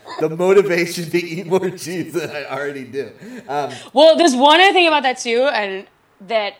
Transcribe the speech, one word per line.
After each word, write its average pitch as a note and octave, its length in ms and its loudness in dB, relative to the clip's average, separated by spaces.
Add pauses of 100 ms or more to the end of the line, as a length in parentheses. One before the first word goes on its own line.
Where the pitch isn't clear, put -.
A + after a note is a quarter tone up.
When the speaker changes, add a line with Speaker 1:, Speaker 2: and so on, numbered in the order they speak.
(200)
Speaker 1:
the D#3 100 0
motivation F3 800 0
to F3 80 -2
eat E3+ 300 -6
more F#3 240 0
cheese E3+ 420 -8
than D#3+ 160 -4
I D3 160 -10
already C#3 400 -8
do. A#2 260 -8 (360)
Um, C#3+ 240 -6 (220)
Speaker 2:
Well, D#4 220 6
there's D4 200 4
one D4 260 6
other G4 120 6
thing F4 140 4
about D4+ 160 2
that B3+ 140 -2
too, B3 340 0
and G3+ 360 -4 (340)
that G3+ 380 -4